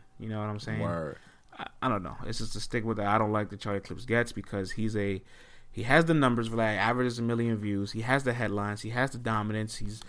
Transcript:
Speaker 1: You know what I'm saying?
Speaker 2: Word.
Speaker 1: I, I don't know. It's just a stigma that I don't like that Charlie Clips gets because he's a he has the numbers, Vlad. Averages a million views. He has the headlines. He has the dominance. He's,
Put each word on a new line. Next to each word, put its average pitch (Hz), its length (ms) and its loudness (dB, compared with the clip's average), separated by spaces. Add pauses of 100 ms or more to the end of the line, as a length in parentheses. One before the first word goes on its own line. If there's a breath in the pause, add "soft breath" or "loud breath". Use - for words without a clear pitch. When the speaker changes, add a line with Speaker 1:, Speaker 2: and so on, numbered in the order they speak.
(200)
Speaker 1:
You 110 100 -8
know 107 120 -6
what 104 60 -4
I'm 104 120 -6
saying? 107 220 -4
Speaker 2:
Word. 85 360 -2 (400 soft breath)
Speaker 1:
I, - 80 -10 (160)
I 131 80 0
don't 101 140 0
know. 73 140 -8 (100)
It's - 100 -4
just - 180 -4
a - 40 -4
stigma 113 340 -2
that 104 140 0
I 104 100 4
don't 110 140 4
like 104 180 0
that 101 100 -12
Charlie 101 200 -4
Clips - 260 -10
gets 117 260 2
because 98 420 -6
he's 107 220 -2
a 101 280 0 (500 soft breath)
he 107 100 -6
has 147 220 6
the 165 80 4
numbers, 120 360 4
Vlad. 113 280 2
Averages 120 420 2
a 117 40 0
million 117 340 2
views. 101 360 -2
He 110 80 -4
has 131 220 2
the 123 100 2
headlines. 104 500 -2
He 110 80 -6
has 123 200 0
the - 60 -8
dominance. 110 600 -2
He's, 107 320 -4